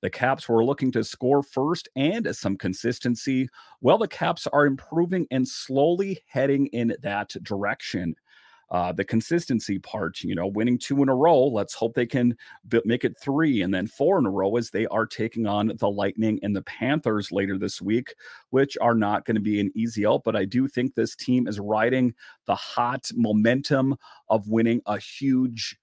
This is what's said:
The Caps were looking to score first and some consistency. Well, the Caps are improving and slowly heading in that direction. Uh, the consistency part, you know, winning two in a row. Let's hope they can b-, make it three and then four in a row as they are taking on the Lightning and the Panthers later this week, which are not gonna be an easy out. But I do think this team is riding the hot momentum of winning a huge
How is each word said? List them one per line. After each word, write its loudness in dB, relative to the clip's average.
The -4
Caps -2
were 4
looking 0
to 0
score 0
first -2
and 0
some -4
consistency. -2
Well, 6
the 0
Caps -4
are 4
improving 0
and 0
slowly 0
heading 0
in -2
that -4
direction. -4
Uh, -2
the -2
consistency -2
part, -8
you -4
know, -2
winning 0
two 0
in 4
a 4
row. 6
Let's -2
hope -4
they 0
can 2
b-, 4
make 0
it -2
three 0
and 0
then 0
four 2
in 4
a 0
row 0
as -2
they -2
are 0
taking -4
on 0
the 2
Lightning 0
and -2
the -4
Panthers -2
later -2
this -6
week, -2
which 2
are 4
not 0
gonna 0
be 0
an 0
easy -2
out. 2
But 0
I 0
do 0
think -2
this -2
team 0
is -6
riding 2
the 0
hot -4
momentum 2
of 0
winning 4
a -2
huge -2